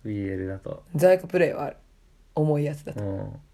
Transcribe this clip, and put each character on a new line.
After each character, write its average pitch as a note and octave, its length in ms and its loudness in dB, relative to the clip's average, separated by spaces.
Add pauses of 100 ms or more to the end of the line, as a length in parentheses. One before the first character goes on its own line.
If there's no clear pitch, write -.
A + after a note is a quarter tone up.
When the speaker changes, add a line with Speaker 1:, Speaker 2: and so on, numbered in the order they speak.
Speaker 1:
ビ G#2 200 -4
ー G2 80 -4
エ F#2+ 40 -4
ル F#2+ 120 -4
だ F#2+ 100 -8
と。 - 260 -10 (100)
Speaker 2:
座 F3 160 6
薬 F#3 160 4
プ F3+ 120 -2
レ D#3 120 4
イ - 20 -6
は C#3+ 120 -4
あ C3+ 60 -6
る。 - 60 -18 (580)
重 D3+ 240 2
い D3 60 0
や D3 100 -2
つ D3 100 -14
だ - 80 -10
と。 G#2 100 -6
Speaker 1:
う G2 200 -4
ん。 G2+ 100 -10 (220)